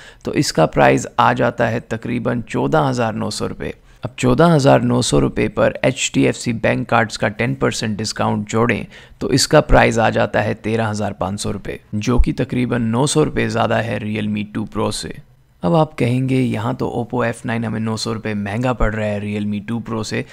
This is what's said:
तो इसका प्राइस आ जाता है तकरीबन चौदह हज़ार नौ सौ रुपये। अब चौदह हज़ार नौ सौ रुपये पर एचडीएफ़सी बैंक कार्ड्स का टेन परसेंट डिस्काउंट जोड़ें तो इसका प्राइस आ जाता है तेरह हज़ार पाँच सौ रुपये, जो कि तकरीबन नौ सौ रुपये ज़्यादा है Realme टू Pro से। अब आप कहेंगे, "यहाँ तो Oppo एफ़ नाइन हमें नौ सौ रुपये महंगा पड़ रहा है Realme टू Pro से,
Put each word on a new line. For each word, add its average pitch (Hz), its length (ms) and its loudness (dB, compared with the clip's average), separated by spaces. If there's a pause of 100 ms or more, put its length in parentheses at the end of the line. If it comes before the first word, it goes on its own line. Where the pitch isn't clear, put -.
(260)
तो - 80 -4
इसका - 320 2
प्राइस 135 420 4 (120)
आ 120 140 4
जाता 120 340 0
है 113 120 -4 (100)
तकरीबन 120 520 -4
चौदह 135 380 0
हज़ार 123 360 0
नौ 107 140 -4
सौ 104 180 -4
रुपये। - 280 -8 (280)
अब - 160 -10
चौदह 131 280 6
हज़ार 135 340 6
नौ 120 200 2
सौ 143 180 2
रुपये - 280 2
पर 113 260 0 (100)
एचडीएफ़सी 131 720 0
बैंक 117 360 -2
कार्ड्स 117 280 0
का 113 120 -2
टेन 120 260 -2
परसेंट 117 420 -2
डिस्काउंट 110 520 -2
जोड़ें 113 360 0 (360)
तो - 80 -4
इसका 151 320 4
प्राइस 120 360 4
आ 110 120 4
जाता 113 320 0
है 110 120 -2
तेरह 110 340 -2
हज़ार 104 260 -4
पाँच 98 260 -6
सौ 107 120 -6
रुपये, 95 280 -10 (160)
जो 120 240 2
कि 156 140 4
तकरीबन 123 480 -2
नौ 117 260 2
सौ 156 160 2
रुपये 117 260 0
ज़्यादा 113 280 0
है 110 220 -4
Realme 107 540 -4
टू 107 220 -4
Pro 107 160 -2
से। - 260 -8 (460)
अब 170 120 2
आप 156 180 2
कहेंगे, 131 460 0
"यहाँ 117 360 -2
तो 127 120 -4 (100)
Oppo 120 280 -2
एफ़ 117 200 -4
नाइन 117 200 -2
हमें 110 140 -4
नौ 110 180 -4
सौ 113 160 -4
रुपये 110 200 -4
महंगा 104 400 -2
पड़ 110 220 0
रहा 107 120 -2
है 104 140 -4
Realme 104 460 -4
टू 117 220 -4
Pro 110 160 -4
से, 120 280 -6